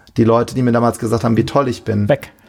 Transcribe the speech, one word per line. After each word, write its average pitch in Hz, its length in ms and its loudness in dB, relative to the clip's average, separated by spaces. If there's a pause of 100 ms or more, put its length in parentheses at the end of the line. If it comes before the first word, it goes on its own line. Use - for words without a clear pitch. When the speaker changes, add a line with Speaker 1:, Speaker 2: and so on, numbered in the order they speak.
(180)
Speaker 1:
die 117 60 4
Leute, 113 300 2
die 127 80 -2
mir 120 100 2
damals 117 260 0
gesagt 113 260 -2
haben, 113 120 0
wie 110 80 -2
toll 139 240 -2
ich - 160 -8
bin, 104 240 -2
Speaker 2:
Weg. - 240 -2 (160)